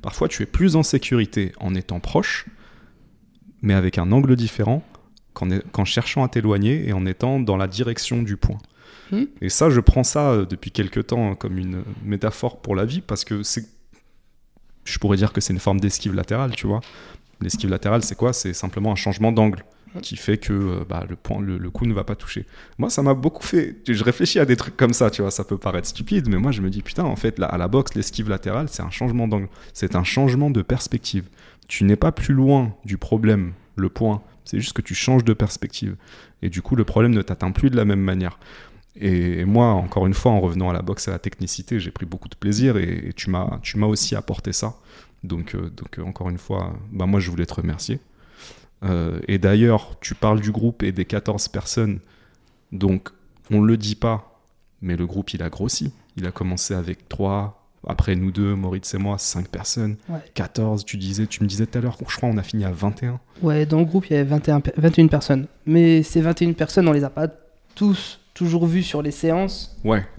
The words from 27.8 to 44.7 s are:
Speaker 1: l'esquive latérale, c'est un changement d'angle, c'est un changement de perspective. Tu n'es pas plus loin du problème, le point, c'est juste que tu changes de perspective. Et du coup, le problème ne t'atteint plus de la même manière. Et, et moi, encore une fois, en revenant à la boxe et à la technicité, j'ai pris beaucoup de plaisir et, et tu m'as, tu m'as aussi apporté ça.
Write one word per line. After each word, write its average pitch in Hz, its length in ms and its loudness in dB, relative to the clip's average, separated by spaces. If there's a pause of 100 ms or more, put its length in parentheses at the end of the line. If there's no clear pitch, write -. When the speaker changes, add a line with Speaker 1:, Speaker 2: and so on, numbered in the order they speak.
Speaker 1:
l'esquive 107 360 -4
latérale, 104 400 -2
c'est - 140 -10
un 85 60 -8
changement 117 380 -2
d'angle, 101 220 -2 (240)
c'est - 240 -2
un 90 80 2
changement 139 440 2
de 113 120 2
perspective. 98 640 -4 (420)
Tu - 160 -2
n'es 101 140 6
pas 160 160 2
plus - 200 0
loin 131 400 4 (120)
du 98 120 -4
problème, 107 540 2 (240)
le 95 140 0
point, 107 320 -2 (240)
c'est - 160 -4
juste 131 100 -6
que - 100 -4
tu - 140 -8
changes 127 300 4
de 113 80 6
perspective. - 640 -4 (440)
Et - 60 -4
du 87 140 -4
coup, - 160 0
le 113 80 4
problème 117 280 4
ne 104 80 4
t'atteint 92 300 -4
plus 135 180 2
de 123 60 0
la 113 80 4
même 101 160 4
manière. 92 400 -2 (560)
Et, 90 440 0
et 90 60 0
moi, 113 280 6
encore 92 340 0
une 95 60 2
fois, 120 180 2
en 107 80 4
revenant 90 300 0
à 90 40 0
la 87 100 -2
boxe 95 260 -6
et - 20 -4
à 87 40 -4
la 87 40 -8
technicité, 95 600 -6
j'ai 85 100 -8
pris - 140 -10
beaucoup 87 240 -12
de - 60 -16
plaisir 107 420 2
et, 87 320 -2
et - 20 -8
tu - 180 -8
m'as, 92 320 -2
tu - 160 -6
m'as 104 100 2
aussi 107 280 0
apporté 101 380 -6
ça. 110 220 -4 (500)